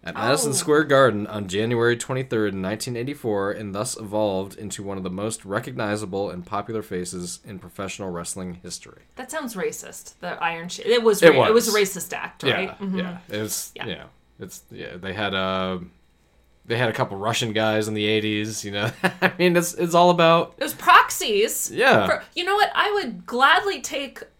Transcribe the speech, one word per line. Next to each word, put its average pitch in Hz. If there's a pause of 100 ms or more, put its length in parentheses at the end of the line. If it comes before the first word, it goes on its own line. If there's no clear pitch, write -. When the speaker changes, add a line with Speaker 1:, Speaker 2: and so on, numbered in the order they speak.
Speaker 1:
at 85
Madison 143
Speaker 2:
Oh. 135
Speaker 1:
Square 151
Garden 127
on 104
January 117
twenty-third, 120
nineteen 104
eighty-four, 113
and 98
thus 110
evolved 101
into 104
one 98
of 92
the 92
most 104
recognizable 104
and 90
popular 107
faces 90
in 98
professional 95
wrestling 87
history. - (140)
Speaker 2:
That 254
sounds 285
racist, -
the 175
Iron 165
Sheik. -
It 233
was 208
Speaker 1:
It 165
Speaker 2:
ra-, 123
it 220
was 226
a 220
Speaker 1:
was. 196
Speaker 2:
racist -
act, -
Speaker 1:
Yeah, 131
Speaker 2:
right? 92
Mm-hmm. 95
Speaker 1:
yeah. 90 (120)
It 104
was, -
Speaker 2:
Yeah. -
Speaker 1:
you 92
know, 71 (340)
it's, 92
yeah, 90
they 92
had, 98
uh, 95 (840)
they 117
had 123
a 107
couple 107
Russian 113
guys 107
in 110
the 107
eighties, 107
you 101
know. 101
<laughs> -
I 180
mean, 180
it's, 170
it's 175
all 175
about 170
Speaker 2:
It -
was -
proxies. 330
Speaker 1:
Yeah. 196
Speaker 2:
For, - (100)
you 349
know 392
what? 415
I 381
would 262
gladly 302
take 269 (160)